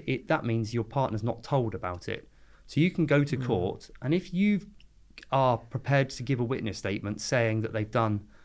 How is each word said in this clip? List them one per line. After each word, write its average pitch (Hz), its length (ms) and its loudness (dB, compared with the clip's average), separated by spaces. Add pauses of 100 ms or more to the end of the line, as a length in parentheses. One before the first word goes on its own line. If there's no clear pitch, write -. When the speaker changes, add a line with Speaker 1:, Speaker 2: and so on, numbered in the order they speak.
Speaker 1:
it, - 220 -2
that 160 180 0
means 113 260 0
your 117 120 0
partner's 110 400 -2
not - 200 -4
told 120 300 0
about 90 340 -8
it. - 200 -8 (400)
So - 120 -2
you 180 120 4
can 165 160 0
go 147 160 6
to 143 140 -2
Speaker 2:
Mm. 127 80 -4
Speaker 1:
court, 101 440 -2 (140)
and 131 100 0
if 180 220 -2
you 202 260 2 (720)
are 127 260 4
prepared 139 520 0
to - 140 -10
give 120 160 0
a 120 40 2
witness 110 340 -4
statement 101 440 -4
saying 113 400 2
that 110 120 -4
they've 107 180 -2
done 110 300 2 (240)